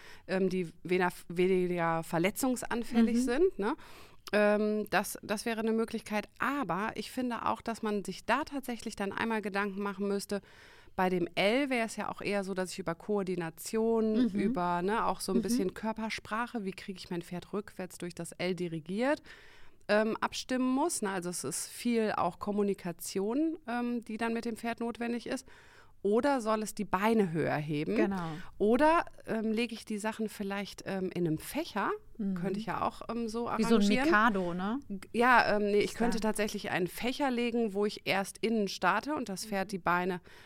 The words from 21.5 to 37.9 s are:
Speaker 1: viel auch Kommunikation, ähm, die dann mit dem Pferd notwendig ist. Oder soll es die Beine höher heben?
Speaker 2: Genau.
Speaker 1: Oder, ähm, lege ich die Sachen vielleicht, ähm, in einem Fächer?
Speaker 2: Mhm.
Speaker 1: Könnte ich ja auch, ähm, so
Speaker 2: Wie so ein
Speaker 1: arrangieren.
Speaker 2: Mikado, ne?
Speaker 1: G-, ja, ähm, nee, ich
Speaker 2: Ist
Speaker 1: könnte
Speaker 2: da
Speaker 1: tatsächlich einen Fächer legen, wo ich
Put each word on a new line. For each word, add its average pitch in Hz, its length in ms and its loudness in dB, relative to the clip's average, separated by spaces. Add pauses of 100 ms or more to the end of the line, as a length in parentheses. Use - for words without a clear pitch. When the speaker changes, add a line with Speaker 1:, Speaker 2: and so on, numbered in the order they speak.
Speaker 1:
viel 226 480 0
auch 170 220 0
Kommunikation, 208 1200 -2 (100)
ähm, 240 360 -2
die 220 120 -8
dann 233 160 0
mit 226 120 -4
dem 233 120 -4
Pferd 233 240 -4
notwendig 233 460 -4
ist. - 200 -6 (580)
Oder 247 360 4
soll 214 240 0
es - 100 -8
die 208 100 -4
Beine 196 460 4
höher 143 240 2
heben? 151 400 0
Speaker 2:
Genau. 185 380 2 (260)
Speaker 1:
Oder, 285 460 6 (240)
ähm, 220 240 0
lege 226 200 0
ich 220 120 -12
die 214 140 -4
Sachen 208 300 -4
vielleicht, 196 560 -8
ähm, 190 300 -2
in 175 140 0
einem 156 100 0
Fächer? 254 520 -4 (280)
Speaker 2:
Mhm. 196 160 -2
Speaker 1:
Könnte 190 240 -2
ich 220 80 -6
ja 175 160 -2
auch, 208 260 -2
ähm, 233 200 -4
so 226 160 -4 (120)
Speaker 2:
Wie 220 60 2
so 226 140 6
ein 208 60 8
Speaker 1:
arrangieren. 247 240 4
Speaker 2:
Mikado, 208 460 4
ne? 202 360 -2
Speaker 1:
G-, 190 240 -10
ja, 233 440 6
ähm, 208 140 2
nee, 208 80 4
ich - 140 2
Speaker 2:
Ist - 60 -10
Speaker 1:
könnte 233 200 2
Speaker 2:
da 220 120 0
Speaker 1:
tatsächlich 208 400 -2
einen 165 180 0
Fächer 262 420 -2
legen, 233 420 0
wo 202 140 0
ich - 180 -6